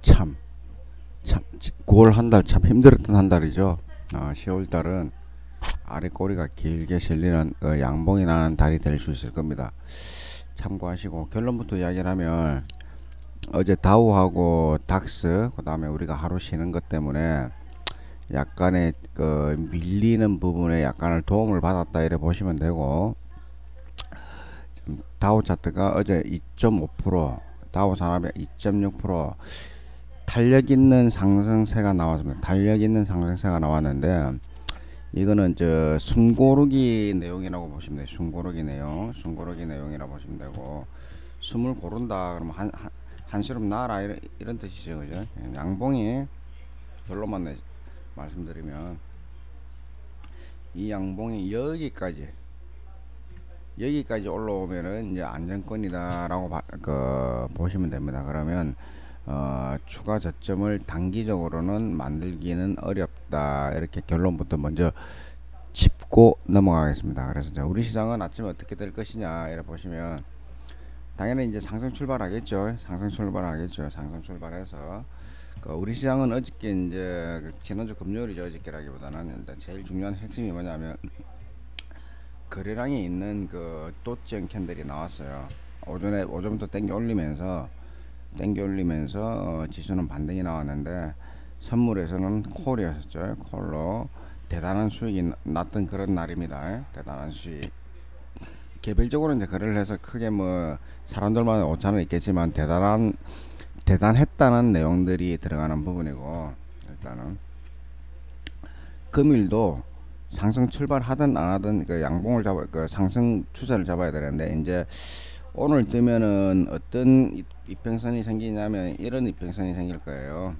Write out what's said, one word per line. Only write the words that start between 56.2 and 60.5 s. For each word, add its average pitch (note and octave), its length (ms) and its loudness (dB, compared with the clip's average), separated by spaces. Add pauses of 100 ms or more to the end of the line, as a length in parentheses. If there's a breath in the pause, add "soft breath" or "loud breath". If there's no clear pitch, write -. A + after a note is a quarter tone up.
봐, D#2+ 140 -6 (180)
그, C2 720 -2
보시면 F2+ 380 0
됩니다. C#2 340 -4
그러면, D2+ 500 -2 (520 loud breath)
어, C2+ 480 -4 (100)
추가 - 320 -4
저점을 G2 640 -2